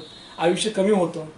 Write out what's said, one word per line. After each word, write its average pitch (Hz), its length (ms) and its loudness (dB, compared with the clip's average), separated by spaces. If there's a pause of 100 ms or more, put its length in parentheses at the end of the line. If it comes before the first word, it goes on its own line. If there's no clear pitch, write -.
(400)
आयुष्य 185 300 0
कमी 202 220 2
होतं, 170 340 0 (120)